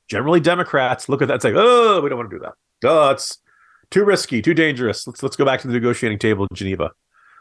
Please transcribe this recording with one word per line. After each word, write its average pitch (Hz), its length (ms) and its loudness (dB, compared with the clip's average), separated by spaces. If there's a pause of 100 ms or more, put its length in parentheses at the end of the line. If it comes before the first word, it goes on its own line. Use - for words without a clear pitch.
generally 143 320 0
Democrats, 143 680 0
look 135 120 -2
at 135 60 2
that 127 80 0
and 120 60 -6
say, - 120 0
"Oh, 226 480 4
we 143 60 -2
don't 135 100 -4
wanna 113 120 -10
do 92 100 -14
that. - 140 -16 (320)
Oh, 151 240 4
it's - 300 -4 (520)
too 202 140 2
risky, 170 360 0
too 165 120 0
dangerous. 135 520 -2
Let's, - 160 -16
let's - 140 -6
go 147 80 0
back 131 180 2
to 139 60 -10
the 120 60 -4
negotiating 117 460 -2
table 101 300 0
in 92 60 -14
Geneva." 92 360 -6 (500)